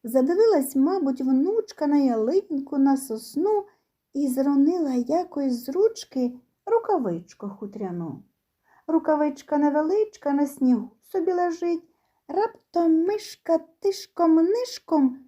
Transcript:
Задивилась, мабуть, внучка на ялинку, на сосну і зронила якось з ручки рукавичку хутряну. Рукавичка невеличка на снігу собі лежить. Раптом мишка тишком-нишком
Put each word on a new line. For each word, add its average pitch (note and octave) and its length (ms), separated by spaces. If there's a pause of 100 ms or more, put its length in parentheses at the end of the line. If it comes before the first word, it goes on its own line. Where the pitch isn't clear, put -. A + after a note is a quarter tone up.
Задивилась, C#4+ 720
мабуть, C#4 460
внучка D4 680
на C#4+ 100
ялинку, C#4 800
на C4+ 200
сосну F4 680 (480)
і C#4+ 140
зронила C#4 680
якось C4 720
з - 40
ручки C4+ 680 (260)
рукавичку C4 840
хутряну. F#3+ 760 (640)
Рукавичка D4+ 720
невеличка D4+ 760
на C#4+ 140
снігу B3 440 (200)
собі F#4 220
лежить. E4+ 500 (440)
Раптом E4+ 800
мишка G4 540 (220)
тишком-нишком E4 1400 (100)